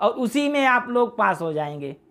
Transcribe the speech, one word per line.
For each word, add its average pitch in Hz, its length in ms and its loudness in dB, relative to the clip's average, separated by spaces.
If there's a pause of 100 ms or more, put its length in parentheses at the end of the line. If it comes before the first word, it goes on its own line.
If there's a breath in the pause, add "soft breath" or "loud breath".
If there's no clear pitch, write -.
और 214 100 4
उसी 262 380 0
में 285 160 2
आप 247 240 2
लोग 240 300 0
पास 196 220 0
हो 165 120 -4
जाएंगे। 147 440 -6 (140)